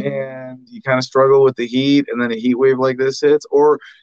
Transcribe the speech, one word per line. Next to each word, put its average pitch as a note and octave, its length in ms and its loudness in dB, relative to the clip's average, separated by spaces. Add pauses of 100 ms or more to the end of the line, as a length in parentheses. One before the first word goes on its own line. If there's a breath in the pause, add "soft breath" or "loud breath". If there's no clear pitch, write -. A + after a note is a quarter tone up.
and C3 640 -10
you A#2+ 140 -20
kinda C3 200 -2
struggle C3+ 400 4
with C3 140 4
the A#2+ 100 -6
heat, C3+ 440 0
and A#2+ 120 -4
then A#2+ 100 -4
a A2+ 40 -6
heat A#2+ 200 -2
wave C3 220 2
like C3 200 -2
this C3 240 -4
hits, D3 280 2
or D3 300 2 (240 loud breath)